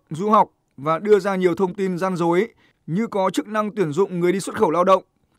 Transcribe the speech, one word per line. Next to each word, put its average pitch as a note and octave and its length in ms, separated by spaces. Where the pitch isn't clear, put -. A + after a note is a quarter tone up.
du F3+ 200
học G#3 200
và D#3 220
đưa G#3 200
ra F#3+ 160
nhiều F3+ 200
thông F3+ 180
tin F#3 240
gian F#3 180
dối F3 320
như G3+ 200
có F#3+ 220
chức - 180
năng G#3+ 280
tuyển F3 160
dụng F3+ 280
người F3 120
đi G3 80
xuất A3+ 160
khẩu G3 160
lao E3+ 120
động, F#3+ 200